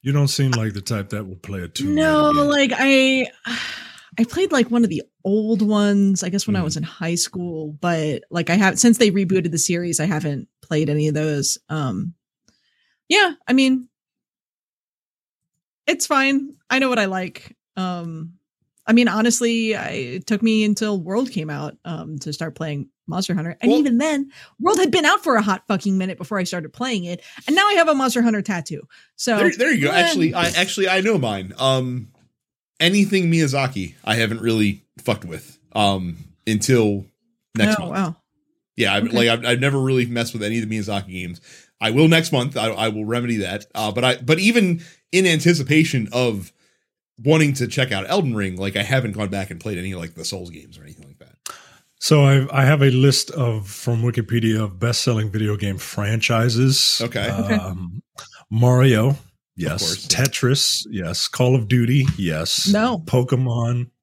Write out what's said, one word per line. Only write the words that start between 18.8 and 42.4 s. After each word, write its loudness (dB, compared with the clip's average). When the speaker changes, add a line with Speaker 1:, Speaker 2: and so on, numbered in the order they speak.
Speaker 2:
I 2
mean, 6
honestly, 0
I, -8
it -8
took -2
me 2
until -2
World -4
came -6
out, -8
um, -10
to -10
start -10
playing -8
Monster -4
Hunter. -6
And 4
Speaker 3:
Well 4
Speaker 2:
even 2
then, -2
World 2
had 4
been 2
out 2
for 2
a 2
hot -2
fucking 0
minute -4
before -6
I 0
started -8
playing -6
it. -10
And 2
now 4
I 2
have 4
a 4
Monster 0
Hunter 2
tattoo. -6
So -2
Speaker 3:
There, 4
there 2
you 2
go. 2
Speaker 2:
eh. 4
Speaker 3:
Actually, 2
I, 0
actually, 0
I 2
know 0
mine. -4
Um, 0
anything 2
Miyazaki, 0
I 0
haven't 0
really 0
fucked -2
with, -14
um, 0
until 2
next 2
Speaker 2:
Oh, -8
Speaker 3:
month. -8
Speaker 2:
wow. -4
Speaker 3:
Yeah, 0
I've, 2
Speaker 2:
Okay. -2
Speaker 3:
like, 4
I've, 0
I've 0
never 2
really 0
messed -4
with -8
any -2
of -6
the -4
Miyazaki -6
games. -10
I 0
will 6
next 2
month. -2